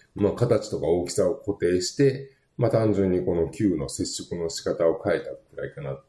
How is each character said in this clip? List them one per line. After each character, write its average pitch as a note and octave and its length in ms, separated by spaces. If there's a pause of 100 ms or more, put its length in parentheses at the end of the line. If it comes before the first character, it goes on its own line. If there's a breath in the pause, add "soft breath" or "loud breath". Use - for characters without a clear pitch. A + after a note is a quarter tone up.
(160 soft breath)
ま G2 140
あ、 - 20
形 - 360
と F#2 120
か D2+ 60
大 E2+ 180
き E2 80
さ F#2 180
を E2+ 60
固 - 160
定 F2+ 280
し - 140
て、 C3+ 380 (240 loud breath)
ま A#2+ 120
あ、 - 40
単 A2 200
純 F#2+ 200
に F2+ 120
こ F2+ 120
の E2 140
球 G2 260
の C#2 120
接 - 180
触 - 300
の E2 120
仕 - 160
方 E2+ 240
を E2 160
変 F2+ 120
え - 40
た - 60
く C2+ 340
ら C2+ 80
い - 40
か D2 100
な C#2 100
っ C#2 160